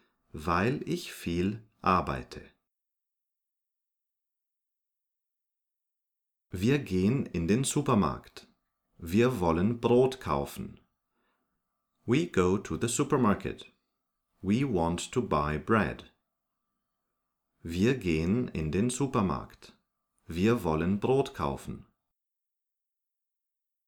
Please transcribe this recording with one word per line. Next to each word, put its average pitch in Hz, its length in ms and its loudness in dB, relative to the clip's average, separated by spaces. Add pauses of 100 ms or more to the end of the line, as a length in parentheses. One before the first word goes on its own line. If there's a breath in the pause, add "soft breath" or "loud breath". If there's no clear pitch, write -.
(340 loud breath)
weil 90 520 -2
ich - 280 -8
viel 90 520 -2 (160)
arbeite. 78 680 -2 (4000)
Wir 110 260 2
gehen 107 480 2
in 85 220 -4
den 113 160 2
Supermarkt. 101 840 0 (500)
Wir 107 420 2
wollen 90 400 2
Brot 123 400 4
kaufen. - 600 -4 (1300)
We 151 220 0
go 92 300 2
to 80 200 -6
the 113 100 -4
supermarket. 123 800 0 (760)
We 107 220 2
want 87 500 0
to 127 80 0
buy 76 360 0
bread. 82 540 0 (1500)
Wir 92 320 0
gehen 90 540 0
in 80 220 -4
den 107 200 0
Supermarkt. 98 840 -4 (540)
Wir 98 360 2
wollen 87 360 2
Brot 131 340 0
kaufen. - 540 -6 (2000)